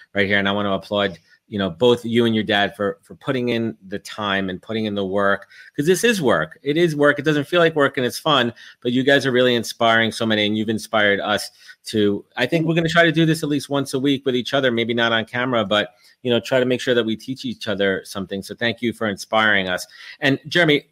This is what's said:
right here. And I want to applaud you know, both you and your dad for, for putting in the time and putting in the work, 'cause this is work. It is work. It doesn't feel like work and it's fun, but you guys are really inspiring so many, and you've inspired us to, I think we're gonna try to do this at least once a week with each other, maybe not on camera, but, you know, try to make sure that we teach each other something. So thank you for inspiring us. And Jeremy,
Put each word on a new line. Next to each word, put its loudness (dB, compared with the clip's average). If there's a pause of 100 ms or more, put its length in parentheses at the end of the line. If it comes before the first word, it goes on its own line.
(140)
right 2
here. 2
And 0
I 0
want -2
to -2
applaud -4 (300)
you -8
know, -2
both 2
you 2
and 2
your 0
dad 0
for, -4
for -20
putting -4
in -4 (100)
the -10
time -4
and -10
putting -6
in -4
the -2
work, 0 (300)
'cause -4
this 2
is 0
work. 0
It -2
is 2
work. 4
It -8
doesn't 0
feel 0
like 2
work 2
and 0
it's -4
fun, 2 (300)
but -2
you 0
guys 4
are 0
really 4
inspiring 2
so -4
many, 2
and -2
you've -2
inspired 0
us -2 (340)
to, 0 (120)
I 0
think 0
we're 0
gonna 0
try 4
to 4
do 2
this 0
at -4
least -4
once -2
a -2
week 0
with 0
each -2
other, 2
maybe -2
not 2
on 0
camera, -2
but, 0 (320)
you -2
know, 2
try 0
to 2
make -2
sure 0
that 2
we -2
teach -10
each -8
other -2
something. -10
So -14
thank -4
you -2
for -6
inspiring 0
us. -4 (320)
And 0
Jeremy, 2